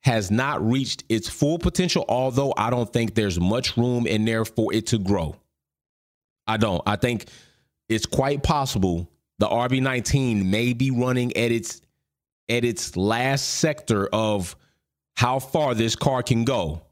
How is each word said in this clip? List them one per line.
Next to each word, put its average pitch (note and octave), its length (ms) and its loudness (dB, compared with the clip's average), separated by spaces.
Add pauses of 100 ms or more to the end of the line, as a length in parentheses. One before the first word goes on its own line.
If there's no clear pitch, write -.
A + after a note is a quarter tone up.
has A2 300 2
not B2+ 320 0
reached A#2+ 460 -2
its A2+ 220 -2
full D#3 280 0
potential, F3+ 520 0
although C3 480 0
I A2 100 0
don't B2 240 -2
think A#2 220 0
there's G2 260 0
much G#2+ 380 0
room A#2+ 280 2
in G#2+ 200 0
there A2+ 180 0
for - 260 -2
it A2 180 0
to A#2 100 2
grow. F#2 360 0 (1120)
I A2 120 -2
don't. G#2 260 0
I G#2 120 0
think A#2+ 280 -2 (640)
it's A2 160 0
quite C#3 380 -2
possible F#2+ 680 0 (280)
the G#2 100 2
R A#2+ 200 0
B C3 120 0
nineteen B2 680 0
may A#2+ 240 2
be C3+ 160 0
running B2 460 0
at A#2 140 2
its, A#2 300 -2 (680)
at A#2 160 0
its - 340 -4
last B2 440 0
sector A#2 720 0
of G#2 420 -2 (600)
how B2+ 220 2
far C3+ 360 0
this A2+ 220 0
car C3 260 0
can A#2 220 2
go. F2+ 480 -2